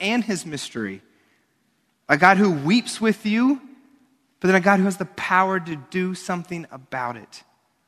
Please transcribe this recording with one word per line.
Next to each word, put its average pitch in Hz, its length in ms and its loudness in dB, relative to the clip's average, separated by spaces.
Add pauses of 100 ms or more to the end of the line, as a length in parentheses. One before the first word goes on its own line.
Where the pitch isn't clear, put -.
and 214 240 -2
his 190 220 -6
mystery. 113 560 -8 (1040)
A 147 80 2
God 185 220 6
who 202 120 4
weeps 175 520 0
with 214 240 0
you, 247 340 2 (800)
but 170 80 0
then 190 80 6
a 185 40 4
God 196 180 4
who 190 80 2
has 190 100 -2
the 185 80 -6
power 190 560 0
to 165 160 -10
do 185 380 -6
something 175 560 -8
about 127 460 -8
it. - 280 -20 (440)